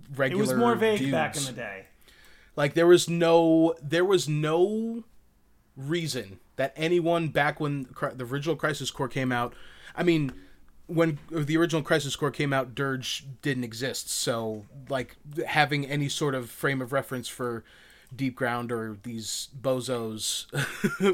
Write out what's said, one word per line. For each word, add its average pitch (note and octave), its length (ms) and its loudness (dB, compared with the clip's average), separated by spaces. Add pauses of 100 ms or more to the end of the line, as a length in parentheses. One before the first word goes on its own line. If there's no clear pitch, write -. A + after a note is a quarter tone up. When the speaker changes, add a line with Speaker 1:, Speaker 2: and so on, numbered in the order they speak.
(180)
Speaker 1:
regular C#3 260 2
Speaker 2:
It G#3+ 40 2
was - 100 2
more A#3+ 180 6
vague G#3+ 240 2
Speaker 1:
dudes. C4 140 0
Speaker 2:
back D3+ 240 0
in C#3 80 -2
the C3 80 -8
day. G2+ 320 -12 (720)
Speaker 1:
Like, D3 160 0
there E3 120 4
was F3 240 8
no, E3 720 6
there D#3 240 0
was F#3 220 2
no F#3+ 760 0 (720)
reason C3+ 600 -6 (180)
that C3+ 180 -2
anyone E3 540 2
back D3 300 0
when C#3+ 260 -2
Cri-, - 280 -6
the B2+ 120 -8
original C#3+ 320 -2
Crisis D3+ 340 -2
Core C3+ 160 -4
came C3 240 -2
out, A#2+ 220 -2 (420)
I E3 80 -2
mean, D#3 280 4 (560)
when D#3+ 300 2 (140)
the D#3 260 0
original E3 240 2
Crisis C#3+ 340 0
Core D3 160 0
came C#3+ 220 -2
out, B2+ 220 -2
Dirge C3+ 500 -4 (160)
didn't C3 220 -2
exist, A#2+ 460 -6
so, A2+ 560 -4 (240)
like, C3 260 -4 (320)
having D3 400 2
any C#3+ 200 -2
sort C#3 280 -2
of A#2+ 140 -6
frame C#3 320 -2
of B2+ 120 -6
reference B2+ 340 -2
for A#2+ 360 -6 (520)
Deep B2+ 200 -4
Ground A#2+ 360 -2
or A2+ 300 -4
these A2+ 460 -8 (120)
bozos A#2 840 -4 (680)